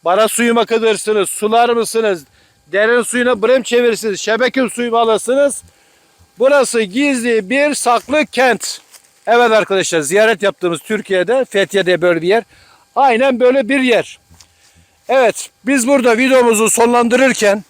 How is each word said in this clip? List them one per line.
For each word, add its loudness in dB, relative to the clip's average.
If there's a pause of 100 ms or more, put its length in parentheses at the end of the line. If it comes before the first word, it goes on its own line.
Baraj 2
suyu 0
mu 2
akıtırsınız, -2
sular 0
mısınız? -2 (440)
Derenin 0
suyuna -2
brem 2
çevirirsiniz, -2
şebeke -2
suyu -6
mu 0
alırsınız? 0 (760)
Burası 2
gizli -2
bir 0
saklı -2
kent. -2 (460)
Evet 4
arkadaşlar, 0
ziyaret 0
yaptığımız -4
Türkiye'de, -2
Fethiye'de -2
böyle 2
bir -4
yer. 0 (520)
Aynen 2
böyle 2
bir 0
yer. -2 (920)
Evet, 0 (140)
biz -2
burada 2
videomuzu 2
sonlandırırken 2